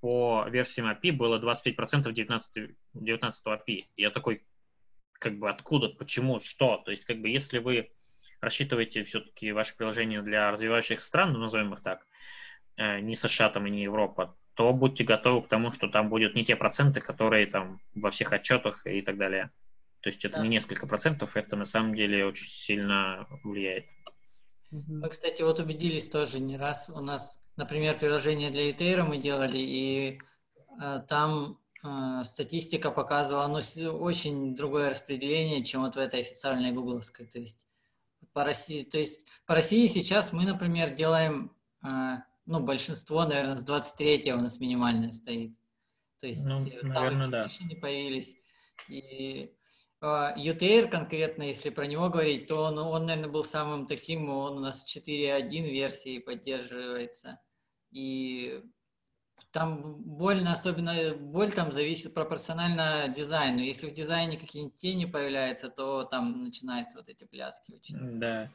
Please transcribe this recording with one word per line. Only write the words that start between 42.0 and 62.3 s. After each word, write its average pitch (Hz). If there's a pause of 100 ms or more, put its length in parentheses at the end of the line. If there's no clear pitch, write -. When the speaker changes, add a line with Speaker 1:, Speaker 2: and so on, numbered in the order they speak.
Speaker 2:
ну, 165
большинство, 147
наверное, 139
с 120
двадцать 143
третьего 147
у 120
нас 120
минимальное 120
стоит. 117 (640)
То 135
есть, 139
Speaker 1:
Ну, 135
Speaker 2:
э, 127
там 135
Speaker 1:
наверное, 131
Speaker 2:
и 127
Speaker 1:
да. 117
Speaker 2:
вообще -
не 165
появились. 139 (520)
И, 135 (500)
э, 147
Ютейр 180
конкретно, 156
если 143
про 143
него 156
говорить, 156
то 156
он, 156
он, 160
наверное, 156
был 151
самым 151
таким, 151
он 139
у -
нас 135
четыре 143
один 139
версии 135
поддерживается. 123 (520)
И 131 (880)
там 156
больно, 175
особенно 170 (220)
боль 156
там 165
зависит 151
пропорционально 160